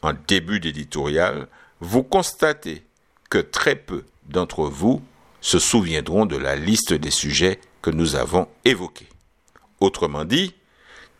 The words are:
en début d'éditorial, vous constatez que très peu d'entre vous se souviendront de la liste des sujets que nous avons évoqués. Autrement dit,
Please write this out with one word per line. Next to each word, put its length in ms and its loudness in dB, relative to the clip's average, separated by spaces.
en 140 -2
début 340 0
d'éditorial, 840 -2
vous 220 0
constatez 840 -2
que 100 0
très 380 0
peu 300 -10
d'entre 400 -2
vous 380 0
se 160 2
souviendront 680 2
de 140 -4
la 180 -2
liste 380 0
des 160 -2
sujets 500 0
que 80 0
nous 260 0
avons 320 0
évoqués. 460 0
Autrement 460 0
dit, 300 -2